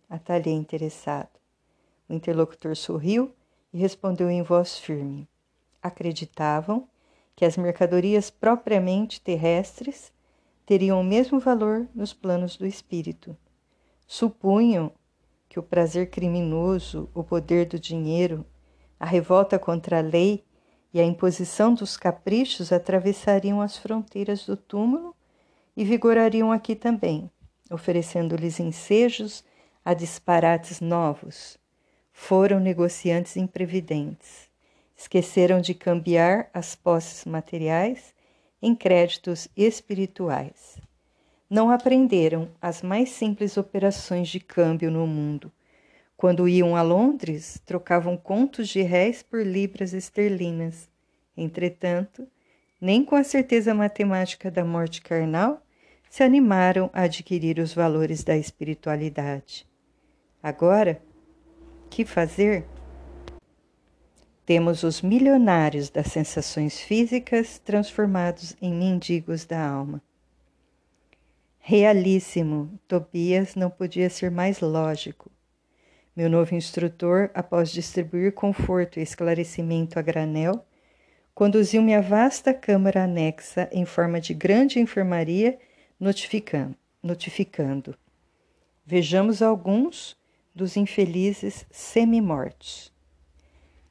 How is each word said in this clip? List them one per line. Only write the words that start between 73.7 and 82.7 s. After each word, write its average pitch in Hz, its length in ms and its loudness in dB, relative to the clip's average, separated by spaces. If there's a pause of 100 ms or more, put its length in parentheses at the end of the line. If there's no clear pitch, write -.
podia 180 400 -2
ser 180 200 -6
mais 180 300 -2
lógico. 156 720 -4 (840)
Meu 165 120 0
novo 165 280 2
instrutor, 175 760 0
após 175 380 -2
distribuir 175 640 -4
conforto 180 640 -2
e - 40 -4
esclarecimento 165 960 -4
a 160 40 -2
granel, 160 640 -2 (680)
conduziu-me 214 640 4
à 208 60 6
vasta 220 520 2
câmara 196 520 2